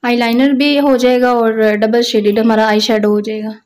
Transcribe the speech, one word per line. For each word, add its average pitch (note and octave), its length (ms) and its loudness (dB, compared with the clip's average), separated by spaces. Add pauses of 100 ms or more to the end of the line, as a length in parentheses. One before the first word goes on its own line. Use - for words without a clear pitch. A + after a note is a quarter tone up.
आईलाइनर A#3+ 500 0
भी C#4+ 240 0
हो C#4 200 2
जाएगा B3 360 2
और A3+ 280 0
डबल A3 400 0
शेडेड G#3+ 380 0
हमारा A3 280 2
आई G#3+ 120 0
शैडो G#3+ 300 0
हो G#3 120 0
जाएगा। G#3+ 340 -10 (100)